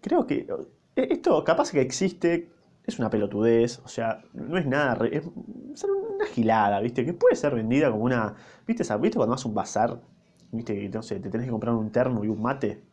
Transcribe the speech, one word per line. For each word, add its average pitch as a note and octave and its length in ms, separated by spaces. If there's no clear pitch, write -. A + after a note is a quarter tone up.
creo C#4 240
que, - 220
eh, C4 160
esto G3 320
capaz - 280
que C#3+ 100
existe, E3+ 680
es - 160
una A2+ 100
pelotudez, A2+ 760
o - 20
sea, A2+ 340
no D#3 240
es E3+ 80
nada C3+ 300
re-, A2+ 220
es, - 60
es - 100
una G4 420
gilada, A2 540
¿viste? A#2+ 260
Que E3+ 80
puede A#4+ 220
ser C#3+ 200
vendida A#2+ 360
como G#2+ 140
una, A#2 280
¿viste - 180
esa, G#2+ 140
viste D3+ 200
cuando A2+ 180
vas C3+ 100
a - 20
un A2 80
bazar? G#2 440
¿Viste A2+ 240
que, G2+ 140
no A2 140
sé, G2 160
te G2+ 100
tenés A2+ 160
que B2+ 60
comprar A#2 240
un A2 160
termo B2 320
y G#2+ 60
un G#2+ 120
mate? A#2 520